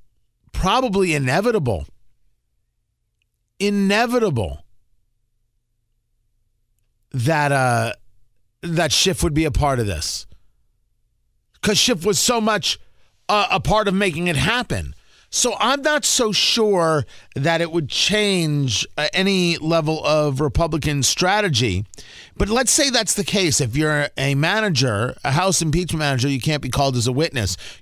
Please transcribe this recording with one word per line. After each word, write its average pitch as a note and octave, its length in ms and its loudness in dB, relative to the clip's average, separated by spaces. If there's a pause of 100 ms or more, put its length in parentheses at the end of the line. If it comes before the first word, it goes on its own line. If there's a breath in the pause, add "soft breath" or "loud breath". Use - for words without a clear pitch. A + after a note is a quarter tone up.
(520)
probably G3 640 0
inevitable, C#3 720 0 (1700)
inevitable G3+ 1040 0 (2500)
that, C#3+ 400 0
uh, A#2+ 420 0 (680)
that E3 300 0
Schiff - 320 0
would E3+ 100 0
be D#3 120 2
a D3 60 -2
part C3+ 280 2
of A2+ 80 -2
this, - 400 -6 (1300)
'cause G#3 180 2
Schiff F3+ 260 0
was G3 140 2
so A#3+ 200 2
much, G#3+ 380 0 (500)
uh, G3 220 2
a F#3 100 0
part G#3 280 0
of F#3+ 80 2
making F3+ 320 0
it E3+ 80 0
happen. C3+ 580 -2 (360 soft breath)
So - 300 0
I'm C4 220 2
not D4+ 240 0
so A3+ 260 0
sure F3 760 2 (300 loud breath)
that E3 240 0
it E3+ 140 -2
would E3 160 -2
change, E3 1000 0 (100)
uh, D3+ 160 -2
any F3+ 440 2
level D#3+ 480 0
of D3+ 340 2
Republican D3+ 640 0
strategy. B2+ 840 0 (520 loud breath)
But - 100 0
let's A#3 240 2
say C#4+ 180 2
that's A#3 240 0
the F#3+ 120 -2
case. F3+ 340 0
If A#2 160 0
you're D3 320 0 (100)
a C#3 180 0
manager, C#3 880 0
a C3 60 0
House F3+ 300 2
impeachment E3 380 0
manager, C#3 300 0
you C#3 100 0
can't D3 220 0
be C3+ 80 -8
called C#3 260 0
as A#2 120 0
a C3 40 2
witness. B2+ 460 -2 (240 loud breath)